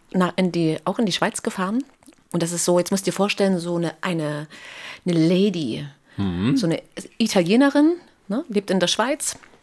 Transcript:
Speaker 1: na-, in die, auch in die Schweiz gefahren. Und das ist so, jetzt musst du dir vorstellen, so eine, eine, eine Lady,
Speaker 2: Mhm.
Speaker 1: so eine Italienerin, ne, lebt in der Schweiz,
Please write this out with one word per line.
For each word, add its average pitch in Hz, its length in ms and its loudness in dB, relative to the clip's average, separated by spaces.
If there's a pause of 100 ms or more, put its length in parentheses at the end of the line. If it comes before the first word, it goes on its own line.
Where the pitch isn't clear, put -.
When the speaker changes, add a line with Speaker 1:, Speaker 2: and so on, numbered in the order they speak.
(120)
Speaker 1:
na-, 185 240 2
in 185 160 0
die, 165 340 0
auch 190 140 -4
in 233 80 2
die 175 60 0
Schweiz - 280 -2
gefahren. 220 420 -4 (480)
Und 170 120 0
das 170 80 -4
ist 170 120 -4
so, 175 140 4
jetzt 175 140 0
musst 190 160 0
du - 20 0
dir 175 60 -4
vorstellen, 196 420 0
so 170 200 -4
eine, 170 240 -2
eine, 151 460 -4 (560)
eine 175 140 2
Lady, 165 680 2 (300)
Speaker 2:
Mhm. 98 400 0
Speaker 1:
so 214 100 0
eine 165 120 0 (380)
Italienerin, 269 800 4 (320)
ne, 240 220 -4
lebt 202 200 -4
in 185 100 2
der 175 80 2
Schweiz, 254 480 -2 (280)